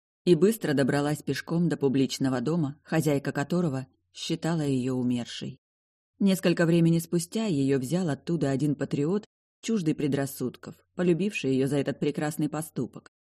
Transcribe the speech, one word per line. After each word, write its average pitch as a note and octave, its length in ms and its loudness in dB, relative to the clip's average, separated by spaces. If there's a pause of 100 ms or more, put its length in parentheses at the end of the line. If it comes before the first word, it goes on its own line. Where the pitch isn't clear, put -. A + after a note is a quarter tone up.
(260)
и F3 100 8
быстро E3 380 2
добралась C#3+ 500 0
пешком E3 460 0
до D3 80 -2
публичного C3+ 640 0
дома, D3 420 -2
хозяйка D3 480 0
которого C#3+ 560 -2 (260)
считала D#3+ 480 -4
её C3 320 0
умершей. B2 640 -4 (640)
Несколько F3+ 460 2
времени E3 340 4
спустя F3 460 -4
её C#3 340 2
взял D#3+ 280 -2
оттуда C#3+ 440 -2
один C#3 240 0
патриот, D3+ 500 -2 (380)
чуждый E3+ 320 0
предрассудков, C#3 800 -4 (200)
полюбивший F3+ 580 0
её C3 140 2
за C#3 100 0
этот C3+ 220 -2
прекрасный D3+ 500 -2
поступок. - 600 -8 (140)